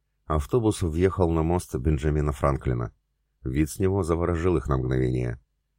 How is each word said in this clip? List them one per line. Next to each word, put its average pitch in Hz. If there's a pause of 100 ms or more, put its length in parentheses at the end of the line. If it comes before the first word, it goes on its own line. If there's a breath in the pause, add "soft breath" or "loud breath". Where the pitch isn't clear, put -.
(260)
Автобус 107
въехал 87
на 82
мост 87
Бенджамина 73
Франклина. 65 (520)
Вид 71
с -
него 95
заворожил 85
их 69
на 67
мгновение. 64 (400)